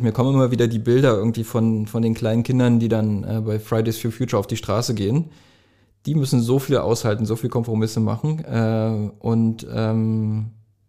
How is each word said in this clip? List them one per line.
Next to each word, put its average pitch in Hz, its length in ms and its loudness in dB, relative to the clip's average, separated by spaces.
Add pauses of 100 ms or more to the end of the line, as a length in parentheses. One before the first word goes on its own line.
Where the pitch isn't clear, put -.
mir 117 120 2
kommen 123 200 2
immer 131 200 4
wieder 117 160 2
die 113 100 -2
Bilder 120 380 4
irgendwie 113 280 0
von, 110 440 0
von 117 120 -4
den 113 140 0
kleinen 117 300 0
Kindern, 123 340 4
die 113 100 2
dann, 107 360 0
äh, 110 200 -4
bei 107 140 -2
Fridays 113 400 -2
for 117 140 -4
Future 120 260 -2
auf 95 80 -2
die 117 100 -4
Straße 110 380 -2
gehen. 110 320 0 (800)
Die 147 80 -2
müssen 135 260 2
so 123 200 2
viel 135 160 0
aushalten, 110 500 0
so 107 80 0
viel 120 160 -4
Kompromisse 113 480 -2
machen, 113 460 -2
äh, 110 720 0
und, 113 560 0
ähm, 110 800 -2 (360)